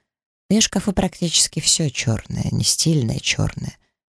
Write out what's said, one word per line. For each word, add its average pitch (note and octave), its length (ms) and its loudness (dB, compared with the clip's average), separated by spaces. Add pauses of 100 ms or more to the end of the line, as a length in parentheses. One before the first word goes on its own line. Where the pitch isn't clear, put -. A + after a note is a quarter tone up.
(500)
В - 20 0
ее G#3+ 80 4
шкафу - 320 0
практически F3+ 680 0
все - 280 2
черное, - 640 -2
не - 140 0
стильное C3 540 2
черное, - 580 -4 (320)